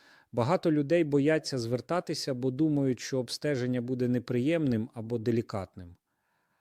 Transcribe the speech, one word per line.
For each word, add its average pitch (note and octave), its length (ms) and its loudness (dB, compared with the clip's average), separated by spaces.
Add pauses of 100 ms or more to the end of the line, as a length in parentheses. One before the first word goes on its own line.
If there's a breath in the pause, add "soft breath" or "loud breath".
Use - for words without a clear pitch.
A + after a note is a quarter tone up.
(320 soft breath)
Багато D#3 400 2
людей D3+ 320 4
бояться C#3+ 540 2
звертатися, C3+ 760 -4
бо B2+ 160 -2
думають, C#3 500 2
що - 180 -4
обстеження B2+ 640 -2
буде B2 280 -2
неприємним B2 880 0
або A#2 240 -4
делікатним. G#2 800 -4 (640)